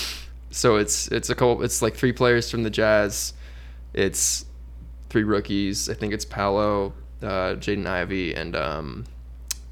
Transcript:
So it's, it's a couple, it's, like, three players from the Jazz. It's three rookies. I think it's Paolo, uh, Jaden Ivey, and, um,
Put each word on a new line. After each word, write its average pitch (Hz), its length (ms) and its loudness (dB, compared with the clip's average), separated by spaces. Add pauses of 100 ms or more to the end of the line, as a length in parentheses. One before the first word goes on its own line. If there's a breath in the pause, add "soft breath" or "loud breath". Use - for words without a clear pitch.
(500 loud breath)
So 117 260 6
it's, - 320 2
it's 113 220 0
a 123 40 2
couple, 123 300 4
it's, - 180 0
like, 110 140 4
three 127 160 4
players 120 380 4
from 117 120 0
the 107 80 0
Jazz. 107 600 4 (600 soft breath)
It's - 540 0 (640)
three 110 160 4
rookies. 101 640 0
I 110 40 -4
think 107 200 -4
it's 104 100 -4
Paolo, 101 680 2 (300)
uh, 95 340 0
Jaden 101 300 -2
Ivey, 90 480 -2
and, 82 220 -6
um, 76 480 -4 (680)